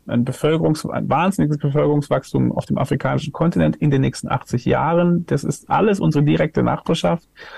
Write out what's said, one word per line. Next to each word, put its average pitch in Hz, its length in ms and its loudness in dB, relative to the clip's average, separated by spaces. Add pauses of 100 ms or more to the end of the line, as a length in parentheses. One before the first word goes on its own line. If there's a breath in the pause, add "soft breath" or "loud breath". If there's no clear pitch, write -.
ein 120 200 0
Bevölkerungs-, 156 640 0
ein - 180 -4
wahnsinniges 156 500 0
Bevölkerungswachstum 143 960 0
auf - 140 -4
dem - 120 -2
afrikanischen 135 540 -2
Kontinent 165 440 0
in 151 140 0
den 139 120 2
nächsten - 260 -4
achtzig - 380 -4
Jahren. 170 600 2
Das 147 180 -2
ist - 260 -6
alles 190 300 2
unsere 147 240 2
direkte 156 380 2
Nachbarschaft. 170 680 -2 (300 loud breath)